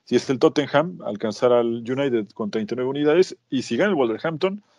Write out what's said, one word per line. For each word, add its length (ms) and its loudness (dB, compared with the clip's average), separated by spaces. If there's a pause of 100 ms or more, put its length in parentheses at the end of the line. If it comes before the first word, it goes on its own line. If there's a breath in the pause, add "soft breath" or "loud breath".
si 120 0
es 120 2
el 100 0
Tottenham, 680 2
alcanzar 480 0
al 140 4
United 640 -2
con 160 -6
treinta 240 -4
y 20 -4
nueve 140 -4
unidades, 480 2 (100)
y 140 -4
si 160 -4
gana 100 2
el 80 2
Wolverhampton, 680 -2 (160)